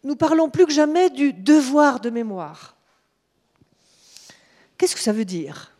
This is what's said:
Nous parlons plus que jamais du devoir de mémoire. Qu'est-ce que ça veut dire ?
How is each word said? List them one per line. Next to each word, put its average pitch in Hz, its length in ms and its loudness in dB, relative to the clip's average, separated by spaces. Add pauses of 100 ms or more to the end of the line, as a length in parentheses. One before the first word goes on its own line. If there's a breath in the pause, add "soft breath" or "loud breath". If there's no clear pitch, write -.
Nous 277 100 -6
parlons 320 360 0
plus 349 160 4
que 302 60 -4
jamais 302 360 2
du 277 240 0
devoir 277 640 2
de 233 120 -6
mémoire. 196 680 -10 (2000 soft breath)
Qu'est-ce - 180 -2
que - 60 -12
ça 214 140 -2
veut 220 100 -4
dire ? 165 560 -12